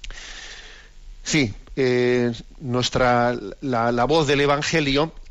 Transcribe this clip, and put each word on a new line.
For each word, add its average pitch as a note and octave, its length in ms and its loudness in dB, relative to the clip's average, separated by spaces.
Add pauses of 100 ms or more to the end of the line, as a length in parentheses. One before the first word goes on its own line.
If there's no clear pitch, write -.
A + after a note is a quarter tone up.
(1200)
Sí, C3 320 0 (220)
eh, B2 580 2 (260)
nuestra, B2 760 2 (260)
la, A#2+ 300 0
la A#2+ 140 2
voz D#3 200 4
del C#3 160 2
Evangelio C#3+ 720 2 (180)